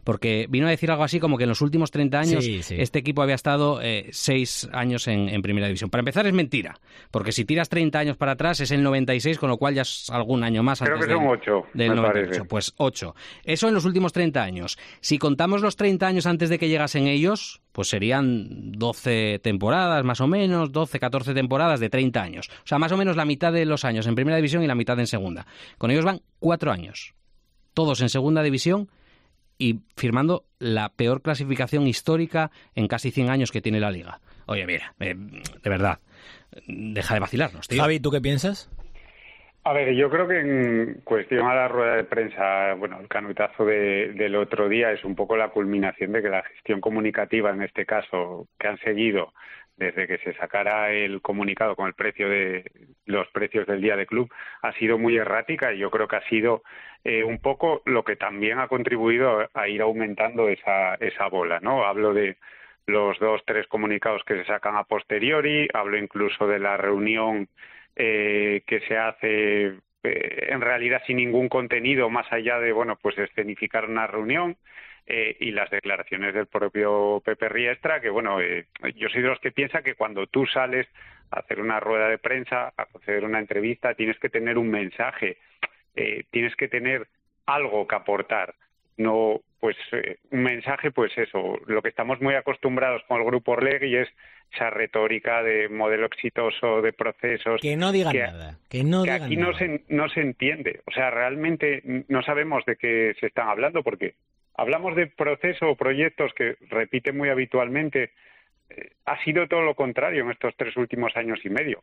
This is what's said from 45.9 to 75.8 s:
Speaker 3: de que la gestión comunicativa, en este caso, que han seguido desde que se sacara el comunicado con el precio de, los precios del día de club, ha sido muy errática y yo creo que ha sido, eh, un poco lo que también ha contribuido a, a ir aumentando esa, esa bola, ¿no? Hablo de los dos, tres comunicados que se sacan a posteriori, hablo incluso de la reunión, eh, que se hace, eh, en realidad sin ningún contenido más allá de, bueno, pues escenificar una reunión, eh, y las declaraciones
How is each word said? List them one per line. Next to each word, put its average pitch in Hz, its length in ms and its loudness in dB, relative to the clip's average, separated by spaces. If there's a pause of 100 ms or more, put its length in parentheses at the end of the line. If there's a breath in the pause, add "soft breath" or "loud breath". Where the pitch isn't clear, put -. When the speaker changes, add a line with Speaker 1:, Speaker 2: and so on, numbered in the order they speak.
Speaker 3:
de 113 80 0
que 104 80 0
la 95 140 0
gestión - 400 -4
comunicativa, 107 680 0
en 98 120 -2
este 98 240 -4
caso, 90 600 -4 (120)
que 107 100 -4
han 101 120 -4
seguido 104 520 0 (440 loud breath)
desde 92 300 -4
que 87 120 -2
se - 160 -8
sacara 104 580 -2
el 101 280 -2
comunicado 101 540 -2
con 95 120 -4
el 92 80 -4
precio 101 340 -2
de, 92 420 -2 (360)
los 95 220 0
precios 101 380 -2
del 101 140 -2
día 104 160 2
de 98 100 -2
club, 120 240 -2 (320 loud breath)
ha 110 120 -2
sido 113 240 2
muy 117 180 2
errática 113 560 0
y 98 60 -6
yo 98 120 -2
creo 110 160 0
que 107 100 -2
ha - 120 -6
sido, 113 340 2 (400 loud breath)
eh, 113 220 0
un 113 140 -4
poco 151 460 0
lo 123 200 2
que 107 120 -2
también 104 440 -2
ha 127 80 -2
contribuido 117 720 2
a, - 140 -2
a 104 140 -2
ir 104 140 -2
aumentando 110 680 0
esa, 98 480 0
esa 104 320 -4
bola, 87 320 0
¿no? 117 260 0
Hablo 101 280 2
de 101 220 0 (500 loud breath)
los 101 320 2
dos, 107 280 2
tres 107 200 -2
comunicados 107 600 -2
que 104 100 -2
se 90 80 -4
sacan 104 320 -2
a 104 80 0
posteriori, 147 880 0
hablo 104 260 0
incluso 101 480 -2
de 101 140 2
la 101 160 0
reunión, 104 720 0 (480 loud breath)
eh, 104 680 2
que 110 200 0
se 110 100 0
hace, 107 680 2
eh, - 840 -4
en 131 100 -2
realidad 120 460 0
sin 127 100 -2
ningún 123 320 2
contenido 123 600 0
más 120 200 -2
allá 117 300 0
de, 117 120 2
bueno, 110 280 0
pues 98 180 -2
escenificar 107 680 -4
una 110 200 -2
reunión, 127 500 -2 (500 loud breath)
eh, 110 320 -2
y 117 120 -6
las 101 180 -2
declaraciones 98 640 -4